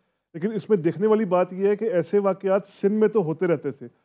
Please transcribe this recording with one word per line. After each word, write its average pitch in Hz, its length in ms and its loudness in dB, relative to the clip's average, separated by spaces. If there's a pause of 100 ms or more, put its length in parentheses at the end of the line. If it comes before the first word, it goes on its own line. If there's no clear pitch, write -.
(360)
लेकिन 175 160 -4
इसमें 208 300 0
देखने 170 260 0
वाली 214 180 2
बात 180 280 0
यह 196 160 0
है 208 60 2
कि 208 100 -4
ऐसे 202 340 0
वाकयात 196 460 0
सिंध 208 360 0
में 214 80 4
तो 214 120 0
होते 156 240 -2
रहते 147 260 0
थे - 140 -14 (200)